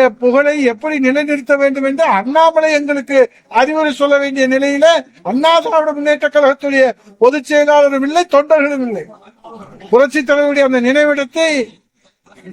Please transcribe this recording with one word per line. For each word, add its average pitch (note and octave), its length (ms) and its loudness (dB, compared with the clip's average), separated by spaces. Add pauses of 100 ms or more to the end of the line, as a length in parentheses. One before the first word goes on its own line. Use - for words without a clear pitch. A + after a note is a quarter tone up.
(140)
புகழை C4+ 400 0 (100)
எப்படி B3 360 -4
நிலைநிறுத்த C#4+ 560 -2
வேண்டும் C#4 320 -2
என்று C#4+ 260 -2
அண்ணாமலை D#4 580 0
எங்களுக்கு C#4+ 460 -2 (400)
அறிவுரை D4+ 360 0
சொல்ல C#4+ 240 0
வேண்டிய C#4 300 -2
நிலையில C#4 380 0 (380)
அண்ணா C#4 340 0
திராவிட D#4+ 340 -2
முன்னேற்ற D4 360 -2
கழகத்துடைய C#4+ 540 0 (380)
பொதுச் C4 300 2
செயலாளரும் D4 580 2
இல்லை, E4+ 160 0 (100)
தொண்டர்களும் C#4+ 520 0
இல்லை. G#3+ 180 -8 (800)
புரட்சி C#4 360 0
தலைவருடைய C#4+ 460 0
அந்த B3+ 120 0
நினைவிடத்தை C#4+ 680 0 (1040)